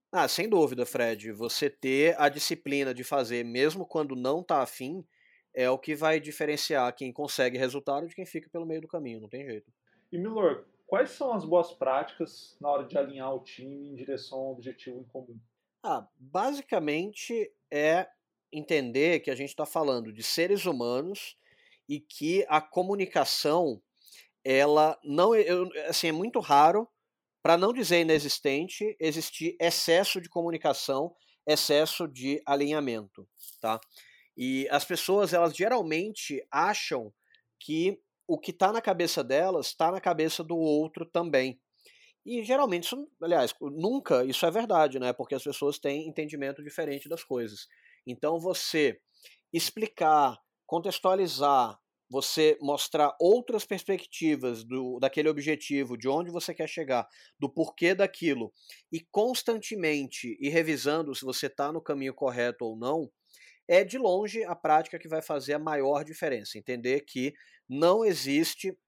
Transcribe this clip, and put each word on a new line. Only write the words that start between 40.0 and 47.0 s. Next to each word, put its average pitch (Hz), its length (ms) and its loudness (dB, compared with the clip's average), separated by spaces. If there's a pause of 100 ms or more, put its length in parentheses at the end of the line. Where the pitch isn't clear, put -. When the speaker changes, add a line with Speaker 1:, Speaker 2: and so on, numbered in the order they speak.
Speaker 1:
cabeça 160 440 0
do 160 120 -4
outro 156 480 0
também. 139 560 0 (640)
E 226 200 -6
geralmente, 214 400 2
isso, 285 260 -8 (100)
aliás, 160 400 2
nunca 156 640 0
isso 135 220 0
é 165 60 2
verdade, 165 480 2
né? 127 120 0
Porque 135 220 -6
as 127 80 -4
pessoas 143 380 -4
têm 151 260 -4
entendimento 151 560 -8
diferente 143 460 -8